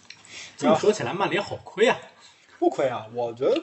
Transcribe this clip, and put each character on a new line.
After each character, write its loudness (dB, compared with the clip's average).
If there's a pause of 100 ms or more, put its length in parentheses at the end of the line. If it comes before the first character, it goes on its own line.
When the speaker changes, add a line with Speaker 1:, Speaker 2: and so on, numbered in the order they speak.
(580)
Speaker 1:
这 -2
么 6
说 4
起 -4
来， -4
曼 -2
联 -2
好 -8
亏 0
啊。 2 (600)
Speaker 2:
不 2
亏 0
啊， -6
我 -4
觉 -6
得 2